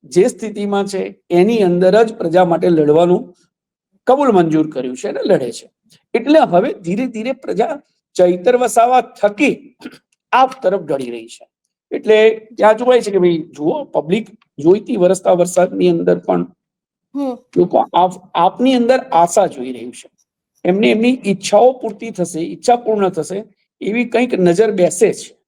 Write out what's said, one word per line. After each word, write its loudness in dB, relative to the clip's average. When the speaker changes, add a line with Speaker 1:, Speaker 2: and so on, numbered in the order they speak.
Speaker 1:
જે 2
સ્થિતિમાં -4
છે, -10
એની 2
અંદર 2
જ -4
પ્રજા 0
માટે 0
લડવાનું 2
કબૂલ 2
મંજૂર 2
કર્યું -8
છે -10
અને -8
લડે 0
છે. -18
એટલે 2
હવે 2
ધીરે -6
ધીરે -8
પ્રજા -6
ચૈતર 2
વસાવા 2
થકી -4
આપ 2
તરફ -2
ઢળી -8
રહી -14
છે. -20
એટલે 4
ત્યાં 4
જોવાય 2
છે -6
કે 0
ભાઈ 2
જુઓ, -6
પબ્લિક -4
જોઈતી 0
વરસતા 0
વરસાદની 0
અંદર 0
પણ -2
Speaker 2:
હમ. -6
Speaker 1:
લોકો 2
આપ, 2
આપની 0
અંદર 2
આશા 2
જોઈ -10
રહ્યું -12
છે. -20
એમને 0
એમની 0
ઈચ્છાઓ 2
પૂર્તિ -12
થશે, -8
ઈચ્છા -2
પૂર્ણ -2
થશે -8
એવી -4
કંઈક -2
નજર 2
બેસે 0
છે. -16